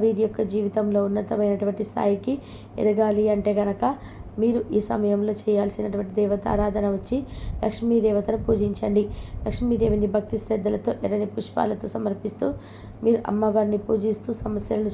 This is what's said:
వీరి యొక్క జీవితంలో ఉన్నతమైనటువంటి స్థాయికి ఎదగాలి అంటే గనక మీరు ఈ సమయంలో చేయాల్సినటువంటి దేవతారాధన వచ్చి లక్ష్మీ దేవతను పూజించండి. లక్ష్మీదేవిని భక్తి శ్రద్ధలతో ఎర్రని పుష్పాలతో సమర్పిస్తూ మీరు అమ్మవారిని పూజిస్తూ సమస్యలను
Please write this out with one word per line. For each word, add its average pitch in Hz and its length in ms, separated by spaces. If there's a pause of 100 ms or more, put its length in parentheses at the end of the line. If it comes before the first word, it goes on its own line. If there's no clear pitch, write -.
వీరి 220 220
యొక్క 214 160 (120)
జీవితంలో 208 560
ఉన్నతమైనటువంటి 202 800
స్థాయికి 202 440 (480)
ఎదగాలి 214 440 (100)
అంటే 202 260
గనక 202 240 (580)
మీరు 233 180 (160)
ఈ 214 120
సమయంలో 208 440 (100)
చేయాల్సినటువంటి 202 760
దేవతారాధన 208 680 (100)
వచ్చి 196 200 (460)
లక్ష్మీ 233 340 (100)
దేవతను 208 400
పూజించండి. 208 580 (420)
లక్ష్మీదేవిని 214 680
భక్తి 208 260
శ్రద్ధలతో 208 500 (120)
ఎర్రని 202 300
పుష్పాలతో 214 600
సమర్పిస్తూ 208 520 (580)
మీరు 226 160 (100)
అమ్మవారిని 208 560
పూజిస్తూ 220 460 (100)
సమస్యలను 214 520